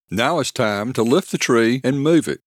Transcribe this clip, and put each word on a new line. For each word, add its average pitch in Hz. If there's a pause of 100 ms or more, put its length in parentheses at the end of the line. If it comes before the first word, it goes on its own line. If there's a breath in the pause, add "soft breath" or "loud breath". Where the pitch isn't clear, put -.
Now 131
it's 131
time 107
to 117
lift 139
the 175
tree 120
and 135
move 156
it. -